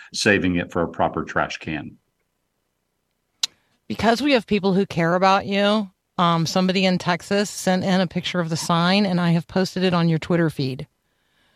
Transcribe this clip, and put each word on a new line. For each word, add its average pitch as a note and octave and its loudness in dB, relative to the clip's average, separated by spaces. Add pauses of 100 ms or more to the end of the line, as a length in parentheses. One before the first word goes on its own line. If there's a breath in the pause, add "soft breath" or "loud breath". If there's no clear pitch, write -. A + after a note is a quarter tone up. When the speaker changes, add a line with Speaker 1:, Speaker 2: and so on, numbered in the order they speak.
(140 loud breath)
Speaker 1:
saving F2+ 2
it - -6
for F2+ 0
a E2 0
proper E2 -2
trash - -4
can. - -10 (1900)
Speaker 2:
Because A3+ 0
we C#4+ 2
have A#3 2
people G3 0
who G3 2
care E3 0
about F#3+ 2
you, G3+ 0 (280)
um, E3+ 2
somebody F#3 0
in F#3 2
Texas G3 -2
sent F#3 -2
in F#3+ 2
a F3+ 0
picture F3+ -4
of D#3+ -4
the E3 -4
sign, F3+ 2
and F3+ 0
I E3+ 2
have E3 0
posted F#3 -2
it F#3 2
on E3+ 2
your D#3+ 2
Twitter E3+ 0
feed. C3+ -6 (720)